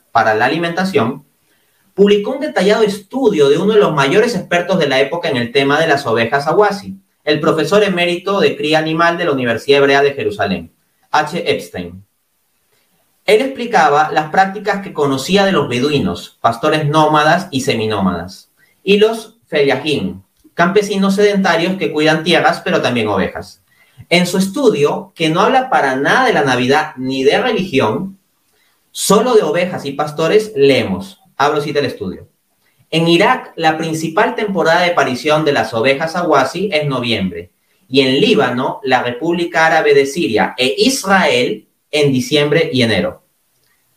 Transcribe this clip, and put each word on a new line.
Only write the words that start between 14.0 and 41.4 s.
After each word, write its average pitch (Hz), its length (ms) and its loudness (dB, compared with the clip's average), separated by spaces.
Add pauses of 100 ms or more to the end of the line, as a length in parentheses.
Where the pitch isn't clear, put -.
las 156 200 -2
prácticas 196 520 0
que - 100 -14
conocía 151 520 0
de 196 60 0
los 147 160 0
beduinos, 123 760 -2
pastores 156 460 0
nómadas 156 640 2
y 131 100 -2
seminómadas, 101 880 -4 (340)
y 196 140 4
los 226 400 0 (100)
fellahim, 135 760 -2 (320)
campesinos 196 600 0
sedentarios 190 600 2
que 156 140 -4
cuidan 156 320 0
tierras, 165 400 0
pero 165 180 0
también 120 260 -2
ovejas. - 540 -6 (480)
En 180 180 2
su 196 100 -2
estudio, 190 800 0
que 160 140 -2
no 170 120 0
habla 254 300 2
para 139 240 0
nada 214 320 0
de 226 60 2
la 156 100 2
Navidad 127 540 0
ni 131 260 -4
de 160 180 4
religión, 165 800 -2 (720)
solo 233 420 2
de 214 80 6
ovejas 175 440 -2
y 139 80 -8
pastores, 160 600 0
leemos, 117 640 0 (160)
abro 147 260 0
cita 143 180 -4
el 135 60 -2
estudio: 95 420 -10 (640)
"En 165 160 2
Irak, 214 480 2
la 160 200 0
principal 165 600 -2
temporada 180 460 0
de 175 100 0
aparición 151 540 0
de 143 80 2
las 131 200 -2
ovejas 135 420 0
awasi 160 560 0
es 151 140 -2
noviembre, 110 640 -4 (400)
y 135 120 2
en 135 200 2
Líbano, 131 600 0
la 127 180 0
República 165 640 -2
Árabe 151 300 2
de 139 100 4
Siria 131 520 -2
e 131 200 0
Israel, 165 880 0 (220)